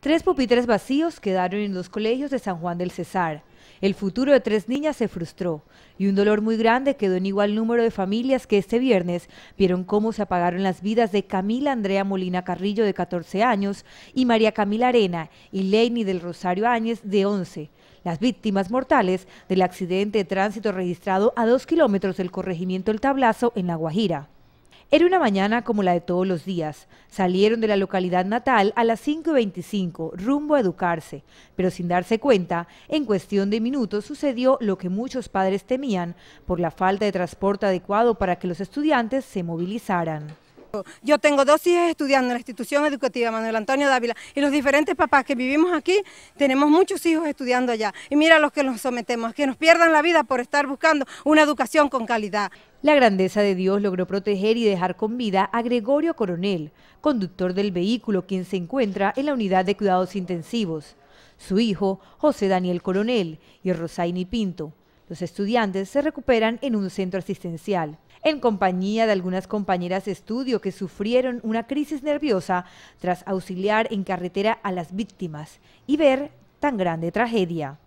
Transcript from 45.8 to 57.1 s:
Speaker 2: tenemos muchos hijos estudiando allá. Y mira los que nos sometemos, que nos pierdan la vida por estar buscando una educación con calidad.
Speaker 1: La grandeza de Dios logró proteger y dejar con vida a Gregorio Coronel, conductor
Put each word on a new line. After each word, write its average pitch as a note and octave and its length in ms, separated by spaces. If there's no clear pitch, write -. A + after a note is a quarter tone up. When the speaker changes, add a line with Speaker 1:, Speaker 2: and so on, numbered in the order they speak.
Speaker 2:
tenemos C#4 320
muchos F4+ 380
hijos D#4+ 220
estudiando B3 420
allá. A3 240
Y C#4+ 60
mira D#4 240
los D4 100
que C#4+ 140
nos B3+ 160
sometemos, A#3+ 540
que C#4+ 120
nos C4+ 100
pierdan E4 360
la D4+ 100
vida D#4+ 220
por B3 160
estar C#4+ 260
buscando C#4+ 400
una D4+ 180
educación C#4+ 460
con A#3+ 180
calidad. G#3 440
Speaker 1:
La D4 140
grandeza G3+ 440
de G3+ 140
Dios F#3+ 260
logró F#3 280
proteger G3+ 480
y A#3 80
dejar F#3 320
con A3 200
vida G3+ 280
a A#3 180
Gregorio B3+ 540
Coronel, F3 560
conductor F#3 540